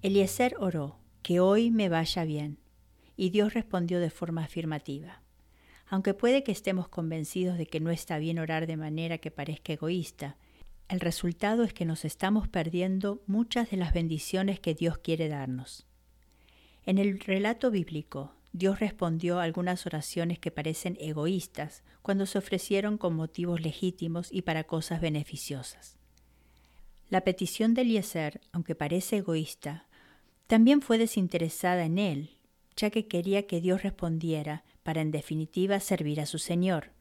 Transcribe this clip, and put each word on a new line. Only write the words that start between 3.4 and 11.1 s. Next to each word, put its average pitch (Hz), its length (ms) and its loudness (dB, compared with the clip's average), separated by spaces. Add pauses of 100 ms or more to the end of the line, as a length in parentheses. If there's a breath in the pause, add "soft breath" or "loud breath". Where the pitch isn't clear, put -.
respondió 175 440 0
de 170 120 0
forma 165 320 -4
afirmativa. 151 800 -8 (640 soft breath)
Aunque 190 260 2
puede 247 300 4
que 240 80 -2
estemos 190 360 -2
convencidos 170 720 -2
de 160 100 -4
que 160 120 -4
no 160 120 0
está 165 260 -4
bien 165 220 0
orar 160 260 -2
de 160 120 -4
manera 160 400 -4
que - 140 -8
parezca 151 420 -6
egoísta, 151 640 -4 (500 soft breath)
el 185 120 -2
resultado 175 640 0